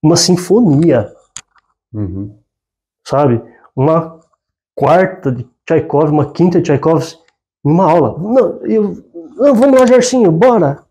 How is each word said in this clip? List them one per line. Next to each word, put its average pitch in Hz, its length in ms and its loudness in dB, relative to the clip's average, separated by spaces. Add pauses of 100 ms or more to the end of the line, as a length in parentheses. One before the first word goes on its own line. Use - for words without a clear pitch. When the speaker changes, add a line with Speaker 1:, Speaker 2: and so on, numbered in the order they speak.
Speaker 1:
Uma 160 120 4
sinfonia. 170 960 0 (800)
Speaker 2:
Uhum. 101 420 -10 (720)
Speaker 1:
Sabe? 135 360 0 (340)
Uma 160 440 -2 (560)
quarta 160 560 0
de 117 160 -10 (180)
Tchaikovsky, 151 460 -2
uma 147 200 -2
quinta 175 280 0
de 170 60 -4
Tchaikovsky, 151 540 -2 (460)
em 143 60 0
uma 170 180 2
aula. 147 300 0
"Não, 220 460 -2
eu, 208 320 -2 (400)
não, 277 180 2
vamos 262 240 4
lá, 254 60 4
Gersinho, 240 460 2
bora. 170 480 0 (120)